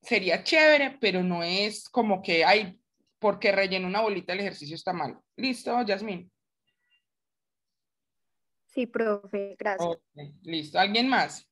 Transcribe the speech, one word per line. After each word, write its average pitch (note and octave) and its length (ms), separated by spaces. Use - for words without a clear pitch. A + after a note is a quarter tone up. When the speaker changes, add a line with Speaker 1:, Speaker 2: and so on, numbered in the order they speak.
Speaker 1:
sería F#3 440
chévere, D4+ 560
pero F#3 240
no F3 180
es G3+ 460
como G#3+ 340
que, E3 220
ay, G3 340
porque G3+ 320
relleno F#3+ 380
una G3+ 140
bolita, F#3 320
el F#3+ 40
ejercicio E3 380
está F3+ 160
mal. D#3 260
¿Listo, B3 480
Yasmín? G3 480
Speaker 2:
Sí, B3 180
profe, G3+ 720
gracias. G3 300
Speaker 1:
Ok, E3 120
listo. E3 360
¿Alguien G#3 300
más? F#3+ 440